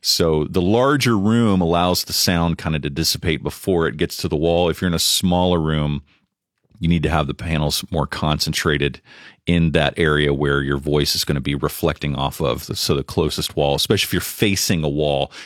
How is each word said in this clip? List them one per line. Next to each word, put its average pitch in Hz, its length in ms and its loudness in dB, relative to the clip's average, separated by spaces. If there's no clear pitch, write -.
So 78 440 2
the 92 180 -2
larger 123 560 2
room 107 420 4
allows 87 440 2
the - 80 -10
sound 85 460 0
kind 80 180 -4
of 76 60 -2
to 76 80 -4
dissipate 78 520 -2
before 82 440 0
it 67 100 -2
gets 76 220 -4
to - 100 -4
the 80 80 -2
wall. 85 320 2
If 80 120 -2
you're 95 80 0
in 87 60 0
a 82 40 -2
smaller 90 600 2
room, 76 420 0
you 82 100 -2
need 85 140 4
to 78 80 0
have 78 160 2
the 71 80 -6
panels 78 560 -2
more 78 160 0
concentrated 76 920 -2
in 82 260 2
that 71 240 2
area 76 360 2
where 71 300 0
your 69 140 -2
voice 73 400 0
is - 80 -4
gonna 73 160 -2
be 71 140 -4
reflecting 71 600 -4
off 67 260 -4
of, 65 240 -2
so - 300 -2
the 69 80 0
closest - 540 -2
wall, 71 180 2
especially 95 320 0
if - 60 -8
you're 90 80 0
facing 98 640 0
a 76 40 0
wall. 71 440 0